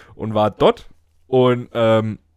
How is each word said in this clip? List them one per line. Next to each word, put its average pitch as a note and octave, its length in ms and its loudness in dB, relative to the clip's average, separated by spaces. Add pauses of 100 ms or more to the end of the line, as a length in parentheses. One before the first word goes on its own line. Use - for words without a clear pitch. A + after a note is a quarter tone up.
(140)
und A2 200 -10
war G#2+ 160 0
dort. E3+ 380 -2 (380)
Und, B2+ 480 0
ähm, A2 440 0 (180)